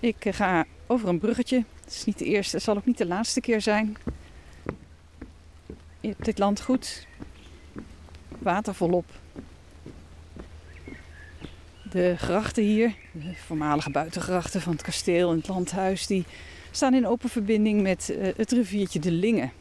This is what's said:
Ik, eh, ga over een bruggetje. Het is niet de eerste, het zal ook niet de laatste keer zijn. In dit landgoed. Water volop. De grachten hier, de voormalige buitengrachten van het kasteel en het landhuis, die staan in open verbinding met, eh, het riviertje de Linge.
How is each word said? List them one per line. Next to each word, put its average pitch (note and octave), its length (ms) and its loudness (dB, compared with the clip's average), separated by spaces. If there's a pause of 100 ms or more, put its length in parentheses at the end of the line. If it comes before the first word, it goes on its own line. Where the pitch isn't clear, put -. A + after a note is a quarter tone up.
Ik, A#3 240 0
eh, F#3+ 80 0
ga - 320 2 (220)
over A3+ 220 2
een F3 100 4
bruggetje. A#3+ 440 2 (200)
Het - 100 -16
is - 120 -8
niet G#3 120 0
de - 80 -4
eerste, G3+ 300 0
het - 100 -2
zal G#3+ 120 2
ook G3 80 -4
niet B3 120 2
de G#3 80 0
laatste G3 360 -2
keer A3 200 2
zijn. G#3+ 360 2 (2000)
In G#3 180 -6
dit - 200 -2
landgoed. G3+ 720 0 (1300)
Water G3 360 0
volop. F3 300 2 (2750)
De F3+ 280 2
grachten G#3+ 460 0
hier, G#3+ 320 4 (160)
de E3 240 -10 (100)
voormalige D3+ 440 0
buitengrachten E3 720 -2
van E3+ 120 0
het D3 80 -4
kasteel F3 500 2
en E3 60 2
het D#3 100 -4
landhuis, F#3 600 0
die F#3 180 2 (460)
staan C4 220 4
in B3 140 4
open A#3+ 220 0
verbinding G#3+ 520 2
met, F#3+ 280 0
eh, F#3+ 280 0
het A3 140 0
riviertje G3+ 480 2
de F3 120 2
Linge. E3+ 380 2 (120)